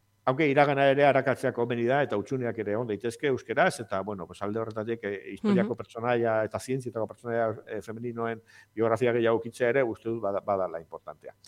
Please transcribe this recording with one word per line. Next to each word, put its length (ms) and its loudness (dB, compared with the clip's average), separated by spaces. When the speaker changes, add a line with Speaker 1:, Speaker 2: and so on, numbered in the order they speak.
Speaker 1:
Aunque 200 2
iragana 400 6
ere 200 6
arakatzea 460 4
komeni 360 0
da, 160 4
eta 160 -4
hutsuneak 400 -4
ere 160 -2
egon 100 -2
daitezke 460 -4
euskeraz, 480 0
eta, 220 -4
bueno, 260 -8
pues, 140 -16
alde 180 -4
horretatik, 420 -6
e, 300 -8
historiako 400 0
Speaker 2:
Mhm. 60 -8
Speaker 1:
pertsonaia 560 0
eta 160 -4
zientzietako 480 -4
pertsonaia, 380 -2
e, 160 -8
femeninoen 580 -6
biografia 380 2
gehiago 260 4
ukitzea 320 -2
ere 120 4
uste 280 -4
dut 120 -4
bada-, 220 -2
badala 340 -2
importantea. 560 -16